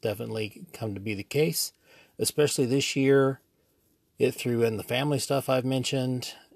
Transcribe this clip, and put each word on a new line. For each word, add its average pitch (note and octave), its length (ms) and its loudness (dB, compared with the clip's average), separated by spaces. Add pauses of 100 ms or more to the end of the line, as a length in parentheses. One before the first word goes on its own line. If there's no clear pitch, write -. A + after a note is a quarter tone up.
definitely A2 680 -6
come A2 220 -8
to G2 60 -10
be G#2 140 -4
the G2 100 -8
case, D#3+ 480 -2 (440)
especially D3 500 0
this C3 280 0
year. C3+ 460 4 (800)
It B2 160 2
threw A#2+ 260 0
in A2+ 140 2
the F#2+ 80 -8
family C3+ 340 0
stuff C3+ 300 -2
I've C3 160 2
mentioned, B2+ 680 -2 (220)